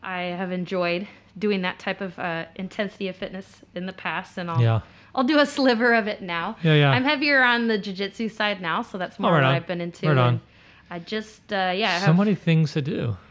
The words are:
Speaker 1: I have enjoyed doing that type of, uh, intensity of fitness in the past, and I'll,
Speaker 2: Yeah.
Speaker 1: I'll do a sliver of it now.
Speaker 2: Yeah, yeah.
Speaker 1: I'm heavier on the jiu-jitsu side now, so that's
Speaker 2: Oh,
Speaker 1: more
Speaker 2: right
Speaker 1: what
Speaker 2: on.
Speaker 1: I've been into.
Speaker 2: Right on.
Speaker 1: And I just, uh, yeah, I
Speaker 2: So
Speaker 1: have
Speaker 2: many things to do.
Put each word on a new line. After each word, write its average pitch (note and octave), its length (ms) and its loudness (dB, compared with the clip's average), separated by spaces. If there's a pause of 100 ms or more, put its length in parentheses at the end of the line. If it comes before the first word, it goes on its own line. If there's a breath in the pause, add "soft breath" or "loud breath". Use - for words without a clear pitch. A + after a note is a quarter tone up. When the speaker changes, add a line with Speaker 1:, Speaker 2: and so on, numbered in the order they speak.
Speaker 1:
I F#3 200 -8
have F3+ 300 -6
enjoyed F3+ 540 -2 (320 loud breath)
doing G3 240 0
that F3+ 160 -4
type F#3+ 240 -6
of, F#3 160 -8
uh, E3 260 -6 (120)
intensity F#3+ 520 -6
of F3+ 80 -8
fitness - 460 -14 (120)
in F3+ 120 -8
the F#3+ 80 -8
past, F3+ 420 -8
and F3 140 -6
I'll, E3 100 0
Speaker 2:
Yeah. A2+ 200 2 (340 loud breath)
Speaker 1:
I'll C4 100 0
do D4 140 4
a D4 80 6
sliver B3 480 2
of G#3+ 140 2
it - 120 -8
now. F3+ 420 -6
Speaker 2:
Yeah, D#3+ 120 6
yeah. D3 160 6
Speaker 1:
I'm B3+ 140 4
heavier C#4+ 380 2
on A#3 260 4
the A3 100 2
jiu-jitsu G3 500 -6
side G#3 320 -4
now, F3 220 -2
so G#3 160 -10
that's - 200 -8
Speaker 2:
Oh, G3+ 40 -8
Speaker 1:
more G#3 100 2
Speaker 2:
right E3 60 6
Speaker 1:
what C3+ 100 6
Speaker 2:
on. C3+ 60 4
Speaker 1:
I've E3 120 -4
been F3 140 -4
into. E3+ 280 -4
Speaker 2:
Right C#3+ 100 4
on. B2 160 4
Speaker 1:
And A2+ 60 -2 (500 soft breath)
I F3 80 -10
just, G#3+ 540 -10
uh, F#3 220 0
yeah, F#3+ 220 0
I F3 40 -2
Speaker 2:
So G3 60 0
Speaker 1:
have E3 120 6
Speaker 2:
many G#3 160 4
things D#3+ 400 2
to D#3 80 0
do. B2+ 340 -4 (140)